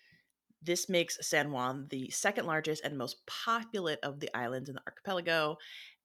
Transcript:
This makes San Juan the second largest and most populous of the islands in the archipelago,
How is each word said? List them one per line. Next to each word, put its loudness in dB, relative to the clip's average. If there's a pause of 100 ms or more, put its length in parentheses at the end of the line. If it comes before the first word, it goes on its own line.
(640)
This 2
makes 4
San 2
Juan 0
the -4
second 0
largest 0
and -2
most -6
populous 0
of -4
the -6
islands -2
in -8
the -10
archipelago, 0 (460)